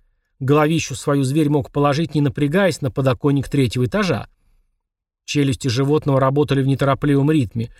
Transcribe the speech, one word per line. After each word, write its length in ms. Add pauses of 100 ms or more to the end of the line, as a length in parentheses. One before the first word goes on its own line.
(380)
Головищу 560
свою 300
зверь 240
мог 240
положить, 420
не 60
напрягаясь, 600
на 120
подоконник 560
третьего 380
этажа. 420 (1000)
Челюсти 400
животного 500
работали 440
в 40
неторопливом 640
ритме, 500